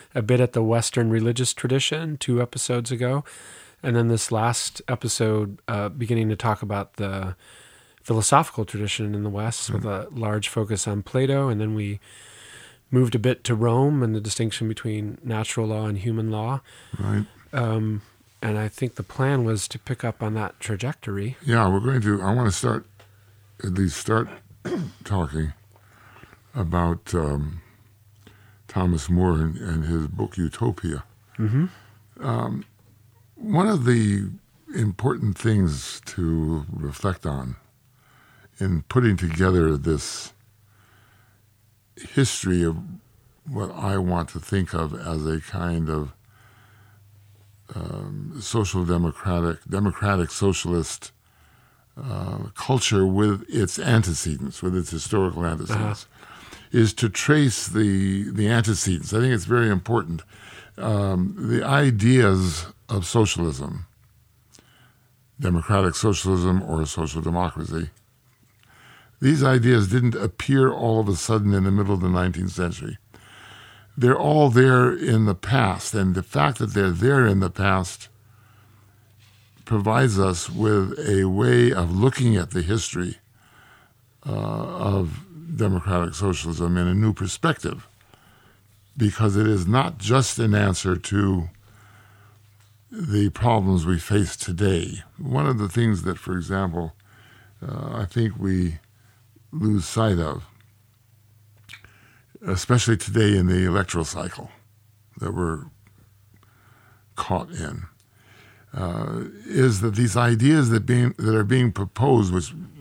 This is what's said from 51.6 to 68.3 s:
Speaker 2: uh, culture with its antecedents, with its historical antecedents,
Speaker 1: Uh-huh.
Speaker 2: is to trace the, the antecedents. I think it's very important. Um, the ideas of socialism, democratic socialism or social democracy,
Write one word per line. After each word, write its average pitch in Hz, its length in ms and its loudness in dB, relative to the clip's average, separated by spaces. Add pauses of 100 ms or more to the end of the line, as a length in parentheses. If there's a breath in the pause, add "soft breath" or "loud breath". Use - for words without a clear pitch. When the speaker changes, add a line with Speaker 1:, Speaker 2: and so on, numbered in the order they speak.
Speaker 2:
uh, 101 540 -8
culture 107 500 2
with 98 440 2
its - 320 -2
antecedents, 80 800 0
with 92 140 -2
its 87 140 -4
historical 87 540 -2
antecedents, 104 600 -4
Speaker 1:
Uh-huh. - 520 -20 (140)
Speaker 2:
is 113 240 4
to 117 140 0
trace 143 580 2
the, 98 640 0
the 104 180 0
antecedents. 101 640 0
I 110 60 2
think 123 160 2
it's 90 120 -2
very 117 220 4
important. 90 540 -2 (560 loud breath)
Um, 98 580 0
the 117 280 -2
ideas 110 1040 4 (220)
of 98 160 -2
socialism, 85 800 0 (1500 soft breath)
democratic 90 560 2
socialism 92 640 2
or 80 240 -2
social 78 340 -4
democracy, 82 720 -4 (1300 soft breath)